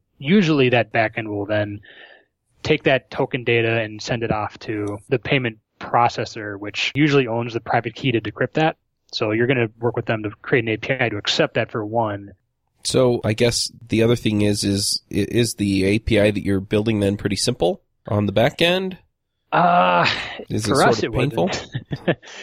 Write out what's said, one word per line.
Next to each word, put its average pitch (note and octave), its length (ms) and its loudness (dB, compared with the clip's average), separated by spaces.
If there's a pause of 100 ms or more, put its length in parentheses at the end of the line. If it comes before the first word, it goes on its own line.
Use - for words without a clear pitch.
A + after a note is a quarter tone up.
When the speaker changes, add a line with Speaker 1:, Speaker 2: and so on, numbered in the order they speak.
(220)
Speaker 1:
usually D3+ 480 4
that A#2 240 2
backend A2 340 -2
will G#2 180 -4
then G2+ 360 -4 (840)
take D#3 200 0
that C3+ 260 0
token A#2+ 340 -4
data A#2 360 2
and G#2+ 220 -6
send A#2 220 -4
it A2 80 -2
off G#2 280 -4
to G#2 400 -6 (100)
the B2+ 100 2
payment B2+ 380 -2 (220)
processor, A2+ 800 -2
which - 340 -4
usually C#3 340 4
owns A#2 260 -4
the A2+ 60 -2
private A#2 360 -2
key C#3 160 -2
to G#2+ 100 2
decrypt - 320 -4
that. D#3 240 0 (340)
So G#2+ 200 -2
you're A#2 160 2
gonna B2 220 2 (100)
work A2+ 160 -2
with A#2 100 -4
them A2 180 -2
to G#2 60 -4 (120)
create A#2 240 0
an A2+ 40 -4
A G#2+ 80 -2
P C3+ 160 -4
I B2+ 160 0
to G#2 80 -6
accept - 380 0
that A2+ 160 -2
for A2+ 140 -4
one. G#2 480 -4 (500)
Speaker 2:
So B2 400 2
I G#2+ 100 0
guess A#2+ 380 0 (180)
the A2+ 140 2
other A#2 120 4
thing G#2 260 0
is, G#2 220 0
is, G2 460 -2
is A2 460 -2
the F#2+ 300 0
A G#2 140 2
P G#2+ 200 2
I G#2 120 4
that G2+ 120 -4
you're G2 160 0
building G#2+ 400 0
then G2+ 180 0
pretty G#2 180 -2
simple - 460 -2 (260)
on G#2 180 0
the G2+ 60 -2
back A2+ 300 2
end? F#3 360 0 (540)
Speaker 1:
Uh, F3 560 4 (400)
Speaker 2:
Is G#2+ 180 -4
it G#2 40 0
Speaker 1:
for C#3 60 4
Speaker 2:
sort D#3 120 6
Speaker 1:
us, A#2 120 4
Speaker 2:
of - 40 -4
Speaker 1:
it B2+ 140 -2
Speaker 2:
painful? D3 300 0
Speaker 1:
wasn't. - 720 -4
<laughs> - 0 - (260)